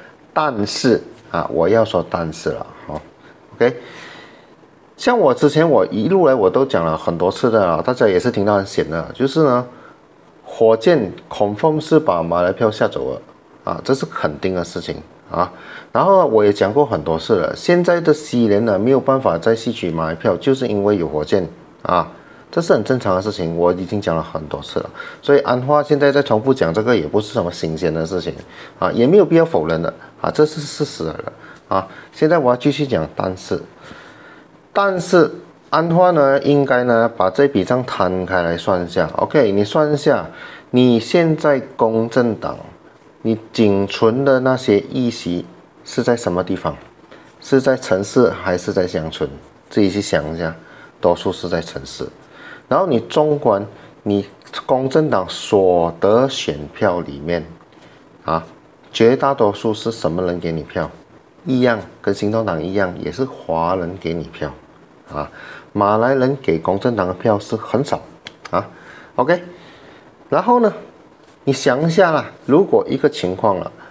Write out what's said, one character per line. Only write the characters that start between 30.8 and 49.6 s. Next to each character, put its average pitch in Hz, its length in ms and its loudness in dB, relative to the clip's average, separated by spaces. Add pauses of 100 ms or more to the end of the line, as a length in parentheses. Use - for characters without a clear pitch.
实 - 180 -10
来 78 80 -6
的 - 200 -12 (360)
啊。 95 180 -2 (260)
现 156 180 0
在 170 80 4
我 127 120 4
要 123 60 4
继 143 160 0
续 143 140 -2
讲， 90 200 0 (100)
但 95 200 -2
是， 92 240 -6 (1120)
但 196 280 0
是 165 300 4 (400)
安 160 240 2
华 180 160 6
呢， 139 320 4
应 143 220 4
该 123 200 2
呢 117 320 2
把 95 140 2
这 143 180 4
笔 101 160 0
账 127 200 0
摊 92 420 -2
开 92 160 0
来 85 140 -2
算 90 280 -2
一 85 40 -8
下。 82 280 -2
OK， 117 340 2
你 101 140 0
算 151 280 0
一 147 40 2
下， 127 300 0 (440)
你 123 300 4
现 160 360 2
在 147 240 0 (160)
公 113 320 0
正 117 260 0
党， - 240 -8 (640)
你 113 160 0 (140)
仅 101 340 2
存 131 380 0
的 135 160 4
那 131 160 2
些 110 220 2
议 123 320 -2
席 87 340 -6 (400)
是 - 180 -4
在 120 140 2
什 101 140 -4
么 90 140 -2
地 95 100 -4
方？ 78 220 -6 (640)
是 135 200 2
在 131 160 2
城 95 280 -2
市 117 260 4
还 92 260 -4
是 98 160 -6
在 92 140 0
乡 80 240 -6
村？ 76 180 -6 (400)